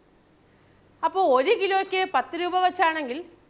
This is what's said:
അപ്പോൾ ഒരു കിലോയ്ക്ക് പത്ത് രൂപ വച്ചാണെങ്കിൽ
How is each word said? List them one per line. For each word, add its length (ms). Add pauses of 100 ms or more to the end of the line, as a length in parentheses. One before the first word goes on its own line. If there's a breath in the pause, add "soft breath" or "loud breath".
(1040 soft breath)
അപ്പോൾ 300
ഒരു 140
കിലോയ്ക്ക് 640
പത്ത് 280
രൂപ 180
വച്ചാണെങ്കിൽ 720 (200)